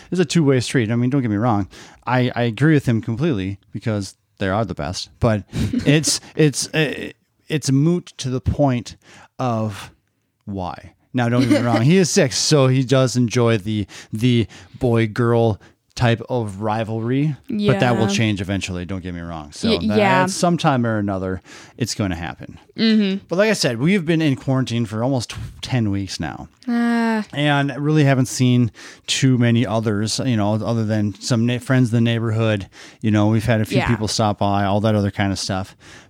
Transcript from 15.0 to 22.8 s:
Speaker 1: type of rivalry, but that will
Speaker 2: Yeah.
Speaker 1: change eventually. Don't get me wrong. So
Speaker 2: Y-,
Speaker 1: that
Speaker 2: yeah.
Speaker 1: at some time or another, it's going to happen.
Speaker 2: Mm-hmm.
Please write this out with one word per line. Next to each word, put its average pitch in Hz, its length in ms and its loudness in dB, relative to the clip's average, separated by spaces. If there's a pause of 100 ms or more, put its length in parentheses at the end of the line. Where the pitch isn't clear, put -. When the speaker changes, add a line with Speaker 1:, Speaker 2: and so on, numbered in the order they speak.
Speaker 1:
type 117 340 2
of 107 320 -4
rivalry, 113 720 -2 (160)
but 208 300 0
that 123 180 2
will 113 80 2
Speaker 2:
Yeah. 101 80 -2
Speaker 1:
change 107 260 0
eventually. 90 460 -4
Don't 92 160 -8
get 90 100 -8
me 87 80 -10
wrong. 82 320 -12
So - 240 -2
Speaker 2:
Y-, - 120 -2
Speaker 1:
that 214 100 2
Speaker 2:
yeah. 190 240 4
Speaker 1:
at 185 80 0
some 175 260 0
time 135 300 2
or 110 120 0
another, 95 440 -2 (340)
it's - 180 -4
going 98 160 -2
to 82 60 -4
happen. - 420 -12 (180)
Speaker 2:
Mm-hmm. 208 520 0